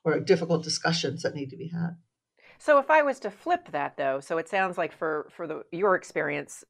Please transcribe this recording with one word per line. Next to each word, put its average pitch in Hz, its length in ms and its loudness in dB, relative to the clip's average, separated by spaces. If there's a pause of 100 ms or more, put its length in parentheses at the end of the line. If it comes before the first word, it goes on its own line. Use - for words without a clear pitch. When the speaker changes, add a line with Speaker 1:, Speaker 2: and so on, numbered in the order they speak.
Speaker 1:
or 156 140 2
difficult 170 440 2
discussions 160 600 -2
that - 120 -2
need 135 160 -8
to - 60 -16
be - 120 -10
had. 170 280 -4 (640)
Speaker 2:
So 294 140 6
if 277 140 2
I 311 100 8
was 277 200 0
to 202 100 -6
flip 349 400 -2
that, 143 260 -4
though, 139 220 0
so 165 180 -4
it 165 100 -4
sounds 190 300 -2
like 165 180 -2
for, 156 300 -4 (100)
for 170 120 -10
the, 151 240 -8
your 185 240 4
experience, 147 760 -4